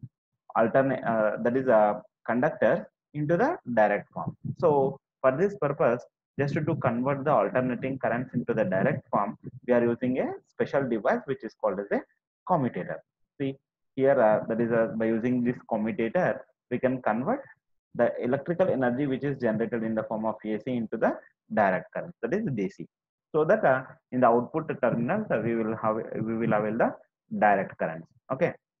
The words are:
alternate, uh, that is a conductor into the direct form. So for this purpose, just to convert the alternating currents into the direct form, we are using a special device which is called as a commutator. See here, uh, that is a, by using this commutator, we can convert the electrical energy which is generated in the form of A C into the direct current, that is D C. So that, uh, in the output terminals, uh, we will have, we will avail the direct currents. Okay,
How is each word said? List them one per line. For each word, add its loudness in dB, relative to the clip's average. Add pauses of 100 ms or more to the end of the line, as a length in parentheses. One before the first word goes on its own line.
(540)
alternate, 2
uh, 0
that 2
is -2
a 4 (240)
conductor 0 (280)
into 0
the 0 (160)
direct 2
form. -8 (220)
So 2 (220)
for 4
this 0
purpose, 0 (340)
just 0
to -2
convert -2
the 2
alternating 0
currents -2
into -2
the 2
direct 0
form, -2 (280)
we 4
are 4
using 0
a -2 (120)
special -2
device 0
which -6
is -10
called -2
as -6
a 0 (440)
commutator. -2 (420)
See -4 (400)
here, 4
uh, 4
that -2
is 0
a, 2
by -2
using 0
this -2 (140)
commutator, -2 (300)
we -2
can -2
convert -2 (520)
the 2 (100)
electrical 0
energy 0
which -4
is -4
generated -2
in -4
the 0
form -4
of -2 (100)
A -4
C -6
into -4
the 0 (360)
direct 2
current, -10
that -4
is -2 (100)
D -2
C. -16 (480)
So 2
that, 2
uh, 2 (280)
in -2
the 8
output 2 (120)
terminals, 0
uh, 0
we -2
will -2
have, -2 (260)
we -4
will 0
avail 0
the 0 (440)
direct 2
currents. -6 (240)
Okay, -2 (280)